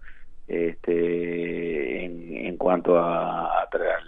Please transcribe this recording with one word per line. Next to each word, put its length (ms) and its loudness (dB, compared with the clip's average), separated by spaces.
este, 1600 0
en, 420 -8
en 100 -4
cuanto 420 4
a, 640 2
a 80 -6
tra-, 380 0